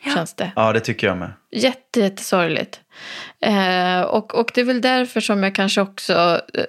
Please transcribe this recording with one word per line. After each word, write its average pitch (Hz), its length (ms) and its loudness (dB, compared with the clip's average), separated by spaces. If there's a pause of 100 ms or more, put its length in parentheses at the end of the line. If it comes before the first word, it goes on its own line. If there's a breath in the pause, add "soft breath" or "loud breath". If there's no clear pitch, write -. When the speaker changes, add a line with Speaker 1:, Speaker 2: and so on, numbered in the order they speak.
Speaker 1:
Ja. 285 100 -2
Speaker 2:
känns 170 200 -4
det. 190 220 -6
Speaker 3:
Ja, 110 160 4
det 113 80 2
tycker 113 260 -2
jag 92 120 0
med. 90 140 -8 (200)
Speaker 2:
Jätte, 254 480 -2
jättesorgligt. 190 800 -2 (600 loud breath)
Eh, 185 600 2
och, - 340 -2
och 233 200 0
det 247 60 2
är 247 40 2
väl 247 160 0
därför 247 400 0
som 202 220 0
jag 196 120 0
kanske 202 260 0
också, 196 320 -4 (420)
eh, - 140 -2